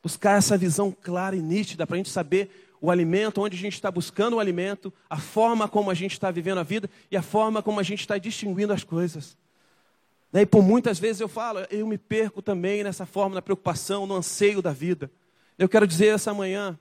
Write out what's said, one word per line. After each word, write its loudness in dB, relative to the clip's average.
buscar 2
essa 4
visão 0
clara -6
e -2
nítida -4
pra -6
gente -4
saber -2
o 0
alimento, 2
onde -2
a -10
gente -8
tá -4
buscando -2
o 0
alimento, -4
a -8
forma 2
como 0
a 0
gente -6
tá 0
vivendo -4
a -2
vida -4
e -2
a 0
forma 0
como -2
a 0
gente -4
tá -2
distinguindo -4
as -2
coisas. -6
Né? 4
E 8
por 8
muitas 4
vezes -2
eu -4
falo, -6
eu -4
me -4
perco -4
também -2
nessa -8
forma, -2
na -6
preocupação, -4
no -4
anseio 2
da -2
vida. -4
Eu 4
quero 6
dizer 4
essa 2
manhã -4